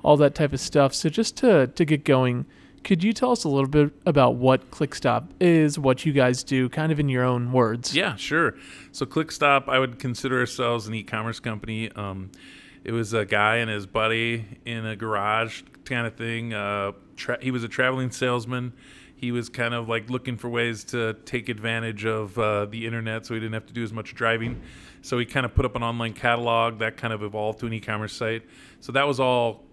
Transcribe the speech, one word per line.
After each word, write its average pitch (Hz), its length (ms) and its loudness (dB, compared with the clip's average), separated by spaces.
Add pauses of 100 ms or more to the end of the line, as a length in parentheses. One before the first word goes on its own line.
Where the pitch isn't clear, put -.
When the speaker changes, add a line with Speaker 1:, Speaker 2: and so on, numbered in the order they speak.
Speaker 1:
all 151 120 8
that 143 200 4
type 147 180 0
of 131 60 -4
stuff. 139 340 2
So - 160 -2
just - 280 -2
to, 170 300 6
to - 160 0
get 147 220 2
going, 127 400 4 (380)
could 175 200 2
you 220 80 2
tell 247 200 0
us 233 120 0
a 160 60 0
little 139 200 4
bit 147 220 4 (140)
about 131 300 6
what 127 340 4
Clickstop 120 580 -2 (120)
is, 160 400 6
what 131 260 2
you 151 80 2
guys 127 300 4
do, 131 260 0
kind 156 220 0
of 151 80 0
in 143 100 2
your 127 140 2
own 123 280 0
words? 120 440 2
Speaker 2:
Yeah, 165 200 0
sure. 147 400 0 (360)
So 131 160 -4
Clickstop, 143 600 0
I 131 120 2
would 123 180 -2
consider 127 420 -2
ourselves 120 480 -2
an 110 60 -8
e-commerce 110 460 -6
company. 110 540 -8
Um, 95 380 -10 (540)
it 113 60 -6
was 113 220 -2
a 107 120 0
guy 107 320 2
and 113 140 -2
his 104 160 -6
buddy 113 580 0 (200)
in 113 200 -6
a 110 100 -6
garage 107 680 -2 (200)
kind 120 220 -4
of 110 100 -6
thing. 117 380 -6
Uh, 101 380 -4 (260)
tra-, - 240 -6
he 131 80 -2
was 123 140 -2
a 117 40 -6
traveling 127 440 0
salesman. 123 640 -4 (420)
He 120 160 -6
was 120 180 -4
kind 120 240 -4
of, 117 160 -6
like, 117 220 -4
looking 123 260 -4
for 123 100 -10
ways 117 380 -2
to 113 300 -2 (100)
take 123 240 -6
advantage 113 560 -4
of, 107 320 -2
uh, 107 280 0
the 113 200 -8
internet 113 400 -6
so 120 80 -8
he 113 60 -4
didn't 110 160 -6
have 110 100 -8
to - 80 -20
do 120 100 -4
as 107 80 -6
much 110 220 -10
driving. 113 480 -2 (400)
So - 160 -4
he 120 80 0
kind 131 200 -2
of 117 100 -6
put 131 100 4
up 120 100 -4
an 120 60 -4
online 117 320 -4
catalog 117 680 2
that 110 180 -4
kind 117 140 -4
of 107 120 -4
evolved 107 380 -4
to 120 40 -6
an 113 80 -4
e-commerce 107 400 -6
site. 113 300 -4 (360)
So - 120 -12
that 139 160 2
was 131 120 0
all 123 540 2